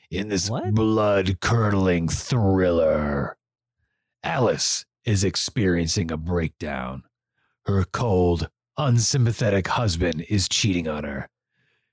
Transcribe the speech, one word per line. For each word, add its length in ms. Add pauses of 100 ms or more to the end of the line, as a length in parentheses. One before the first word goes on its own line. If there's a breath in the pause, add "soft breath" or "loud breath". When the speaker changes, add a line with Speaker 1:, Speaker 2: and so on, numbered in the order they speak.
Speaker 1:
in 200
this 200
Speaker 2:
What? 240
Speaker 1:
blood-curdling 1400
thriller. 1300 (840)
Alice 640 (180)
is 200
experiencing 840
a 80
breakdown. 840 (640)
Her 180
cold, 680 (280)
unsympathetic 920
husband 600
is 200
cheating 380
on 160
her. 260 (640)